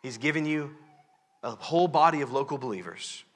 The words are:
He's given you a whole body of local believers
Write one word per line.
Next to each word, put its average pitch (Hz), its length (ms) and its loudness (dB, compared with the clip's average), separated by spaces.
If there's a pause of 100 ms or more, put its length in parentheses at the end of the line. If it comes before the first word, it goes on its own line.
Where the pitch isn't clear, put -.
He's 123 160 -10
given 151 260 0
you 151 320 -2 (640)
a 117 100 -6
whole 170 360 2
body 156 320 6
of 123 120 -2
local 139 260 -2
believers 95 680 -8 (120)